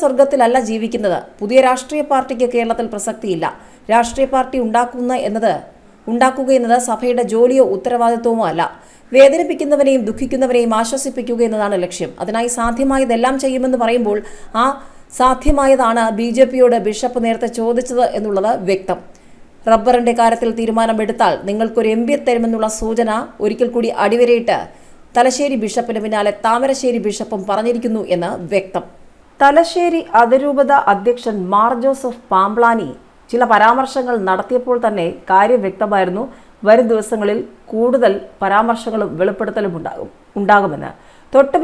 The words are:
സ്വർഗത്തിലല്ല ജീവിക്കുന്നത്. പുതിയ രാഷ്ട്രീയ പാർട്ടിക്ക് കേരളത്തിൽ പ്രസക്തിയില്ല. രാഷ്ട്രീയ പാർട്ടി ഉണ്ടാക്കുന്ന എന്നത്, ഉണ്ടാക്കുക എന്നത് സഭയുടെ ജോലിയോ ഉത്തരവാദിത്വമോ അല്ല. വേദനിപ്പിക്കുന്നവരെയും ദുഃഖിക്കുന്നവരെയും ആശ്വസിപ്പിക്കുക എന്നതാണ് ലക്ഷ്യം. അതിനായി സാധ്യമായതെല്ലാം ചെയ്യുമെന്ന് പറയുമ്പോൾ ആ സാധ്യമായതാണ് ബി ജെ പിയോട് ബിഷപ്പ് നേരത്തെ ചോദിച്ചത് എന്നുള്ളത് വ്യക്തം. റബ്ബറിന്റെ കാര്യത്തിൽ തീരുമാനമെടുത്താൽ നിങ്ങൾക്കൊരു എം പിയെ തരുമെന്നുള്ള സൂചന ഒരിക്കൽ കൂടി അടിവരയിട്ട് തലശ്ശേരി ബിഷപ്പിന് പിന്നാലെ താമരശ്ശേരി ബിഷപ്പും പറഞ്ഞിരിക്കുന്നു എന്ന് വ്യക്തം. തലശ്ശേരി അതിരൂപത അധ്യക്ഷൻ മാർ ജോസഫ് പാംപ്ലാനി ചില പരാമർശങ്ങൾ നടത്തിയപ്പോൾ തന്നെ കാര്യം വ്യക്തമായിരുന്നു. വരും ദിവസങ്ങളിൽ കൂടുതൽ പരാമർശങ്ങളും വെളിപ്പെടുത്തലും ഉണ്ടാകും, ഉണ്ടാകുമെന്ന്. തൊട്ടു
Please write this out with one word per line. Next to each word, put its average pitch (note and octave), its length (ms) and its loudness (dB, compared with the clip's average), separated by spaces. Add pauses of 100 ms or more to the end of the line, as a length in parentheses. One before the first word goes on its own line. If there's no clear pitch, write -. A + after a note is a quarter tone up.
സ്വർഗത്തിലല്ല C4 560 2 (100)
ജീവിക്കുന്നത്. A3 500 -4 (220)
പുതിയ G#3 260 0
രാഷ്ട്രീയ C4 460 -2
പാർട്ടിക്ക് C4 420 -2
കേരളത്തിൽ A3+ 400 -2
പ്രസക്തിയില്ല. G3+ 540 -6 (440)
രാഷ്ട്രീയ A#3+ 400 0
പാർട്ടി C4 320 -2
ഉണ്ടാക്കുന്ന A#3+ 500 -2 (140)
എന്നത്, G#3+ 260 0 (580)
ഉണ്ടാക്കുക B3+ 460 0
എന്നത് A#3 180 2 (120)
സഭയുടെ A#3+ 360 -2 (100)
ജോലിയോ B3 320 4 (100)
ഉത്തരവാദിത്വമോ A#3 720 0
അല്ല. D#3+ 120 -2 (540)
വേദനിപ്പിക്കുന്നവരെയും C#4 920 4
ദുഃഖിക്കുന്നവരെയും A#3+ 720 0
ആശ്വസിപ്പിക്കുക A#3 680 -4
എന്നതാണ് G#3 360 -2
ലക്ഷ്യം. F3 280 -6 (120)
അതിനായി A3+ 340 -4
സാധ്യമായതെല്ലാം B3+ 840 0
ചെയ്യുമെന്ന് B3+ 400 -2
പറയുമ്പോൾ A3 340 0 (460)
ആ - 20 2 (540)
സാധ്യമായതാണ് C4 840 2 (160)
ബി A#3 80 -2 (120)
ജെ B3+ 120 6
പിയോട് B3 260 4 (120)
ബിഷപ്പ് B3 380 -4
നേരത്തെ A3+ 320 -2
ചോദിച്ചത് A#3+ 460 0 (120)
എന്നുള്ളത് G#3 340 0 (180)
വ്യക്തം. F#3+ 300 -2 (720)
റബ്ബറിന്റെ A#3 500 2
കാര്യത്തിൽ A3+ 380 2
തീരുമാനമെടുത്താൽ A3+ 760 0 (160)
നിങ്ങൾക്കൊരു A3 460 -2
എം A#3 120 0
പിയെ C#4+ 200 0
തരുമെന്നുള്ള A3+ 420 0 (120)
സൂചന A3 420 -2 (220)
ഒരിക്കൽ A#3 320 0
കൂടി A#3 140 0 (140)
അടിവരയിട്ട് A#3 540 2 (580)
തലശ്ശേരി C4 480 2
ബിഷപ്പിന് A3 400 -4
പിന്നാലെ G#3 280 0 (140)
താമരശ്ശേരി B3 600 0
ബിഷപ്പും G3+ 420 -6
പറഞ്ഞിരിക്കുന്നു A3 520 -2 (140)
എന്ന് E3+ 140 -4 (220)
വ്യക്തം. F#3+ 320 -4 (560)
തലശ്ശേരി E4 580 2 (200)
അതിരൂപത C4+ 540 2 (180)
അധ്യക്ഷൻ A3 440 -2 (160)
മാർ A3 200 2 (100)
ജോസഫ് C4+ 500 -4
പാംപ്ലാനി G#3+ 560 2 (440)
ചില A#3+ 200 0
പരാമർശങ്ങൾ B3 640 2 (120)
നടത്തിയപ്പോൾ A#3+ 580 -2
തന്നെ G3+ 200 -2 (240)
കാര്യം G#3+ 360 4
വ്യക്തമായിരുന്നു. F#3+ 580 -2 (440)
വരും A3+ 240 6
ദിവസങ്ങളിൽ G#3+ 480 -2 (320)
കൂടുതൽ A#3 420 2 (280)
പരാമർശങ്ങളും A3 680 0 (100)
വെളിപ്പെടുത്തലും G3+ 600 -2
ഉണ്ടാകും, - 300 -10 (300)
ഉണ്ടാകുമെന്ന്. F#3+ 520 0 (420)
തൊട്ടു C4+ 300 4